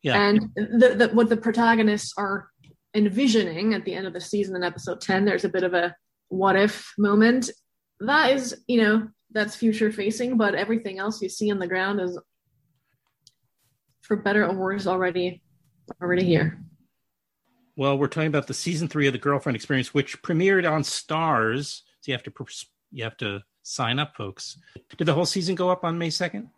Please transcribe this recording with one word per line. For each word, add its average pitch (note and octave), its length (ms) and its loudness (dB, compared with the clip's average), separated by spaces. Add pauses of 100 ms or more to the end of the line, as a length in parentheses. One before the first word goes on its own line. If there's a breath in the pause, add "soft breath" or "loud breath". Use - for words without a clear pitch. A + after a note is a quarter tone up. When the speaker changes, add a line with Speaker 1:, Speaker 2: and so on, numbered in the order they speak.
Speaker 1:
Yeah. E3 180 2
Speaker 2:
And G#3 200 4 (160)
the, A3 400 4
the, A3 160 4
what A3+ 160 4
the A#3 80 2
protagonists A3 800 2
are G3 320 -6 (460)
envisioning G#3 800 2
at F#3 100 -4
the F3+ 100 -6
end F#3+ 140 -8
of E3+ 40 -10
the F3 80 -10
season F#3+ 360 -4
in F3+ 80 -4
episode F3 360 -6
ten, F#3+ 240 2
there's F#3+ 200 2
a - 40 -2
bit F#3 140 0
of F3+ 120 0
a E3+ 200 0 (340)
what F#3+ 280 2
if G#3 420 0
moment. A3 520 4 (500)
That C4+ 320 2
is, B3+ 240 -2 (100)
you A#3+ 140 2
know, A3 280 2 (240)
that's G#3+ 240 -2
future A3 360 0
facing, A3+ 440 -4
but G3+ 180 2
everything G3+ 440 -4
else G#3+ 240 -6
you F#3 60 -6
see G#3 220 -2
on G3 100 -2
the F3+ 80 -4
ground F#3+ 320 -2
is, F3+ 180 -4 (1800)
for G#3+ 140 -2
better G#3 300 2
or F#3 80 -2
worse, F#3+ 320 -4
already, F3+ 560 -2 (600)
already F3+ 220 2
here. D#3+ 340 2 (1160)
Speaker 1:
Well, C#3 220 0
we're C#3+ 100 0
talking D#3 200 -2
about D3 200 0
the C3+ 60 -6
season E3+ 340 -4
three D3 180 0
of C3+ 60 4
The A#2+ 80 -6
Girlfriend C#3 360 -2
Experience, C3 380 -2
which - 280 -2
premiered F3 480 2
on D#3 120 0
Starz. C#3+ 1000 -2 (180)
So - 100 -12
you C3 40 -2
have A#2+ 100 -8
to C#3 60 -12
pers-, - 360 -16 (260)
you A#2 120 -10
have A2+ 140 -10
to G2+ 220 -6 (220)
sign B2 360 -4
up, D3 180 -6
folks. - 420 -12 (380 loud breath)
Did D#3+ 100 -2
the D#3 80 4
whole E3 120 0
season F#3 280 -4
go F3+ 160 0
up F3+ 140 -2
on E3+ 140 -4
May E3 120 -4
second? F3+ 480 -6